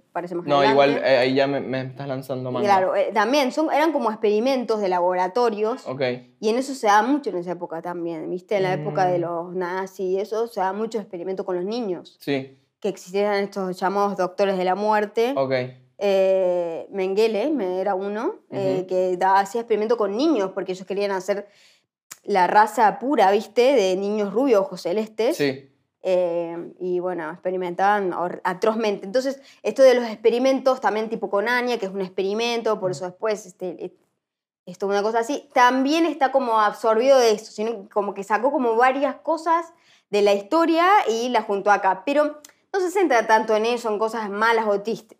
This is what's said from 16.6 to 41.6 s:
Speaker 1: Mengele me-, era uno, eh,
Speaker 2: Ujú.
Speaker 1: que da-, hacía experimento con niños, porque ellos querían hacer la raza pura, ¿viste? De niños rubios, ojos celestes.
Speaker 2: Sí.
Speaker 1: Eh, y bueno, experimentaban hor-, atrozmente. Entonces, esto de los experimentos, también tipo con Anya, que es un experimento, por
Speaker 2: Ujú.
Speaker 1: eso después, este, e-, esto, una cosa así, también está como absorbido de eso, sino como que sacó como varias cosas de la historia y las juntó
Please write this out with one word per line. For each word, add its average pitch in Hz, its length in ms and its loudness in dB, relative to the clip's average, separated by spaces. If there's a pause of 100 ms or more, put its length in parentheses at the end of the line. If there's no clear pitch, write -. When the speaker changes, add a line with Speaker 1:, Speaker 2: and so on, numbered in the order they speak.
Speaker 1:
Mengele 202 640 0
me-, 185 280 -2
era 196 160 -2
uno, 208 400 -6 (160)
eh, 190 280 -2
Speaker 2:
Ujú. 185 80 -8
Speaker 1:
que 185 280 0
da-, 185 240 4
hacía 202 220 -2
experimento 226 340 0
con 208 220 -2
niños, 240 360 2
porque 190 200 -6
ellos 185 120 -10
querían 202 260 -4
hacer 196 360 -4 (800)
la 190 220 2
raza 214 520 4
pura, 233 320 4
¿viste? 233 420 2
De 190 220 4
niños 202 380 -2
rubios, 226 280 4
ojos 190 200 -6
celestes. 220 560 -2
Speaker 2:
Sí. 135 320 -2 (320)
Speaker 1:
Eh, 170 800 -2
y 180 180 -2
bueno, 175 320 -6
experimentaban 185 800 -2
hor-, - 320 -6
atrozmente. 208 600 -2
Entonces, 254 360 -2 (200)
esto 220 200 0
de 262 140 10
los 247 100 0
experimentos, 254 760 2
también 220 280 0
tipo 202 200 -6
con 202 180 0
Anya, 240 300 0
que 214 80 -6
es 190 80 -6
un 196 80 -4
experimento, 220 800 -2
por 185 100 -2
Speaker 2:
Ujú. 180 60 -6
Speaker 1:
eso 185 80 -8
después, 208 400 -4
este, 180 400 -10
e-, 180 80 -12 (720)
esto, 196 220 -6
una 202 160 2
cosa 226 160 0
así, 247 340 -4
también 262 520 4
está 294 280 0
como 233 260 2
absorbido 220 580 4
de 233 140 6
eso, 208 200 -4
sino 214 420 -6
como 202 200 -2
que 196 120 -10
sacó 220 260 0
como 254 240 0
varias 262 420 2
cosas 330 540 -2 (380)
de 202 120 2
la 202 120 6
historia 330 520 2 (240)
y 226 200 -2
las 226 160 0
juntó 202 260 0